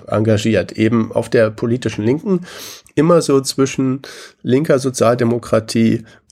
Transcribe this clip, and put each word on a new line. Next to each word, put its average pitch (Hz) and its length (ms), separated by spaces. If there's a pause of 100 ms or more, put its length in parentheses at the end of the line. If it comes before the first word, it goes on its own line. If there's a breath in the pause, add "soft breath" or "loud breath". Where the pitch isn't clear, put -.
engagiert, 107 640
eben 113 380
auf 113 180
der 110 220
politischen 117 540
Linken, 170 420 (480 loud breath)
immer 165 280
so 139 180
zwischen 135 640 (400 loud breath)
linker 139 360
Sozialdemokratie 117 1300 (280 loud breath)